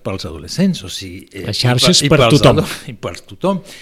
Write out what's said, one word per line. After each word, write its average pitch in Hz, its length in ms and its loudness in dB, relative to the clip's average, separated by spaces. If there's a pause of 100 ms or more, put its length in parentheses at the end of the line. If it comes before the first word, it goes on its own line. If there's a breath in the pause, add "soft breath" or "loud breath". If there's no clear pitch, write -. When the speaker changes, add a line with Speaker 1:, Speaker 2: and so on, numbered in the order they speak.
Speaker 1:
pels 95 260 -8
adolescents, 85 580 -2
o 87 40 -14
sigui... 92 440 -14
Eh, 92 140 -12
Speaker 2:
Les 107 120 -4
xarxes 127 440 2
Speaker 1:
i 147 60 2
Speaker 2:
per 151 100 6
Speaker 1:
pels 117 200 6
Speaker 2:
tothom. 131 200 6
Speaker 1:
ado-, 196 100 -2 (180)
i 135 80 -12
per 90 260 -10
tothom. 175 420 -4 (200 loud breath)